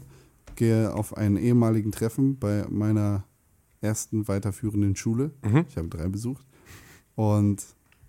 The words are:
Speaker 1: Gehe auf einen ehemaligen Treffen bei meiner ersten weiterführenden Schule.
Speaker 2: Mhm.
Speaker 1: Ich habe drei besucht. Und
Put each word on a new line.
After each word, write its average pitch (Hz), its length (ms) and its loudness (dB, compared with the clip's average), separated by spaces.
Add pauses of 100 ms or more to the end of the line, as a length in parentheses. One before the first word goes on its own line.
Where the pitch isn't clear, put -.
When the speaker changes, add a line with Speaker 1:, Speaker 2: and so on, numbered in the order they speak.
(560)
Speaker 1:
Gehe 110 360 4
auf - 240 -6
einen 101 200 2
ehemaligen 113 560 2
Treffen 135 460 -2
bei 104 300 -2
meiner 104 560 0 (560)
ersten 107 480 -4
weiterführenden 101 680 -2
Schule. 123 340 -2 (140)
Speaker 2:
Mhm. 127 240 4
Speaker 1:
Ich - 80 -20
habe 82 120 -6
drei 82 200 -6
besucht. 117 360 -6 (720)
Und 104 480 2 (460)